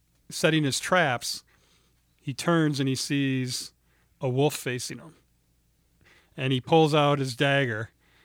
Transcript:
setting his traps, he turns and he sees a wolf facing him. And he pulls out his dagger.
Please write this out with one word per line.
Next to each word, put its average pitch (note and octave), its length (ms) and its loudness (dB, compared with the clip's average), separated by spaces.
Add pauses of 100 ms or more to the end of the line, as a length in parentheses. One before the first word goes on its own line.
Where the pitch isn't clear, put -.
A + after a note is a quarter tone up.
(280)
setting D#3+ 360 2
his C3+ 140 -2
traps, D3+ 640 0 (760)
he C#3 140 -8
turns D3+ 460 0
and C3+ 80 0
he C3 60 0
sees C3 800 -4 (480)
a C3+ 80 -4
wolf C3+ 260 2
facing B2 440 -8
him. - 160 -20 (1200)
And C3+ 160 -2
he C3 80 0
pulls D#3+ 340 4
out D3 240 4
his C3 180 -4
dagger. C3+ 540 0 (340)